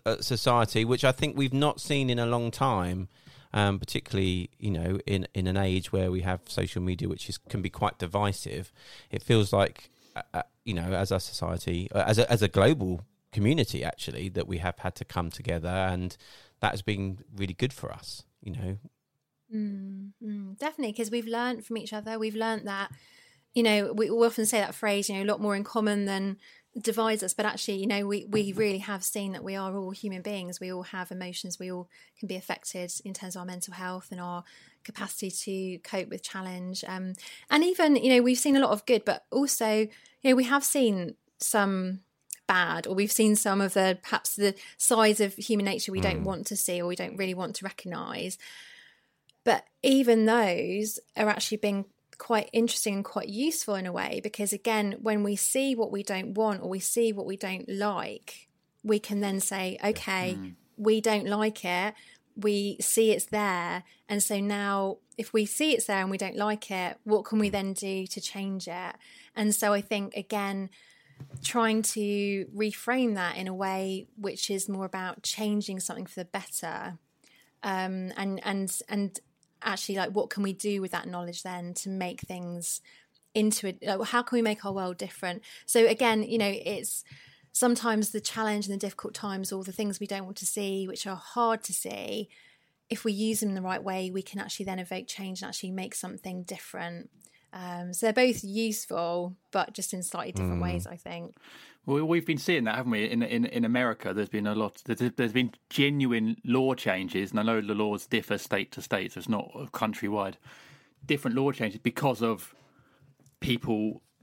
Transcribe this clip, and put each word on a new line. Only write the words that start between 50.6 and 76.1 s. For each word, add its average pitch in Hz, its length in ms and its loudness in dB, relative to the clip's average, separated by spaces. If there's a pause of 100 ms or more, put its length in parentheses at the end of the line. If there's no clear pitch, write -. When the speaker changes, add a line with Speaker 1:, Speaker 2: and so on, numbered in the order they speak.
Speaker 2:
are 214 120 4
actually 208 300 0
being 196 280 0 (320)
quite 214 340 2
interesting 226 440 2
and 196 80 -2
quite - 240 -6
useful 226 460 -2
in 185 120 -4
a 180 60 -6
way, - 300 -4
because 202 300 -4
again, 208 480 0
when 214 220 2
we 202 140 0
see 269 380 2
what 226 160 0
we 202 120 -4
don't 190 320 -4
want 208 280 0
or 180 60 -6
we 190 120 -4
see 226 320 2
what 196 120 -6
we 190 120 -6
don't 190 320 -6
like, 196 800 -4 (340)
we 208 160 4
can 208 220 -2
then 196 200 0
say, 190 420 -2
"Okay, 190 560 0
Speaker 3:
Mm. 185 160 -10 (220)
Speaker 2:
we 220 240 4
don't 214 260 2
like 214 380 0
it. 185 300 -2 (420)
We 202 440 0
see 226 320 6
it's 175 140 0
there. 180 580 0 (240)
And 202 140 0
so 202 180 0
now 202 580 0 (180)
if 220 160 -8
we 214 140 4
see 302 260 2
it's 226 140 2
there 196 140 2
and 190 100 0
we 196 80 -2
don't 190 180 -6
like 214 340 -2
it, 185 340 -4
what 208 200 4
can 214 140 0
we 208 100 4
then 196 240 0
do 190 360 -4
to - 120 -8
change 196 480 -6
it?" 180 280 -8 (380)
And 214 200 2
so 208 180 4
I 202 80 4
think, 202 360 -4
again, 196 520 -4 (760)
trying 226 400 2
to 202 720 0
reframe 220 600 0
that 180 220 -2
in 190 120 -6
a 185 60 -6
way 190 520 -2 (100)
which 202 340 -4
is 196 180 -2
more 190 160 -4
about 185 380 -6
changing 208 580 -2
something 185 260 -8
for - 140 -12